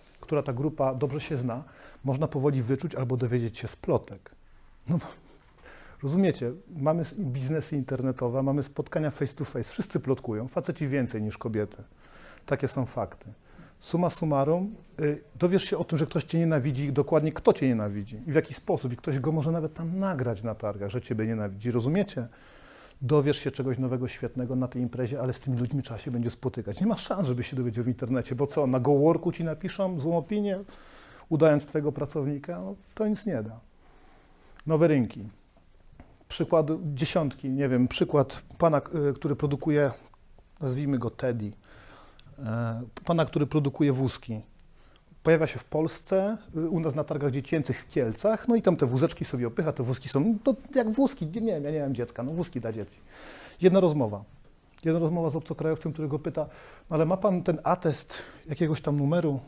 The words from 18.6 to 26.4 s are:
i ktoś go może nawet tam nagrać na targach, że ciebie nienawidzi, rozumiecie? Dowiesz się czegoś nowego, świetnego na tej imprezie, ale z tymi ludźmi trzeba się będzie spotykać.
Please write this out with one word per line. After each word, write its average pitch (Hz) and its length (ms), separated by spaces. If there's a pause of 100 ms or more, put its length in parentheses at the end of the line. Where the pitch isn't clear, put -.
i 123 40
ktoś 139 220
go 147 140
może 160 200
nawet 160 220
tam 165 240
nagrać 127 440
na 110 120
targach, 101 360
że 120 100
ciebie 110 260
nienawidzi, 107 440
rozumiecie? 123 580 (760)
Dowiesz 143 360
się 139 120
czegoś 127 280
nowego, 127 300
świetnego 123 480
na 127 120
tej 127 140
imprezie, 123 380
ale 127 120
z - 80
tymi 127 180
ludźmi 123 240
trzeba 113 160
się - 120
będzie 120 200
spotykać. - 500